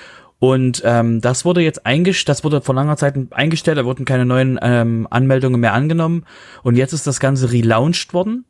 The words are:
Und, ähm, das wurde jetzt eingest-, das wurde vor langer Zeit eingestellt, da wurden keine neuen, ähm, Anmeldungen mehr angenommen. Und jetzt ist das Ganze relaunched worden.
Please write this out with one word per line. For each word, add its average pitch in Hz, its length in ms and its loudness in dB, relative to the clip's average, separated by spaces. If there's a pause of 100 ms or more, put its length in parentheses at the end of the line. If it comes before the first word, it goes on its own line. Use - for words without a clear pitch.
(380)
Und, 131 460 0
ähm, 117 360 2
das 123 240 -2
wurde 175 180 2
jetzt 160 240 -2
eingest-, 175 420 0
das 143 160 0
wurde 147 160 0
vor 135 140 -2
langer 143 220 -2
Zeit 139 200 -2 (140)
eingestellt, 156 480 -2
da 127 60 0
wurden 127 200 -4
keine 127 220 0
neuen, 127 340 0
ähm, 117 500 0
Anmeldungen 131 500 2
mehr 113 120 2
angenommen. 160 520 0 (380)
Und 120 140 2
jetzt 131 160 2
ist 156 140 -6
das 139 140 -4
Ganze 131 320 0
relaunched 120 600 0
worden. 214 380 -4